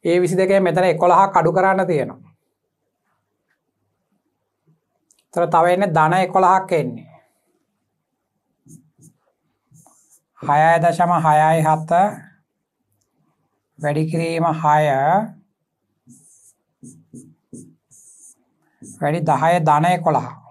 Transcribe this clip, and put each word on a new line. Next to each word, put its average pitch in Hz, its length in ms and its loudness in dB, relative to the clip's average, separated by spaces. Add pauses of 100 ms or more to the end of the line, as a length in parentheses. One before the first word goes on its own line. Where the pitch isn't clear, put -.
ඒ 175 160 0
විසි 170 160 -2
දෙකෙන් 190 260 2
මෙතන 180 200 0
එකොළහක් 180 540 2
අඩු 165 160 2
කරන්න 190 340 0
තියෙනවා. 143 440 -6 (3000)
ඒතර 170 160 -4 (100)
තව 170 200 4
එන්නේ 185 240 -2
ධන 160 160 2
එකොළහක් 185 680 0
එන්නේ. 120 320 -10 (3250)
හයයි 156 360 2
දශම 170 280 0 (140)
හයයි 156 420 2
හත 156 240 -2 (1900)
වැඩි 147 280 -2
කිරීම 165 340 -4 (160)
හය 151 220 2 (4000)
වැඩි 156 280 -2
දහය 160 240 0 (140)
ධන 151 240 2
එකොළහ. 160 360 -2 (240)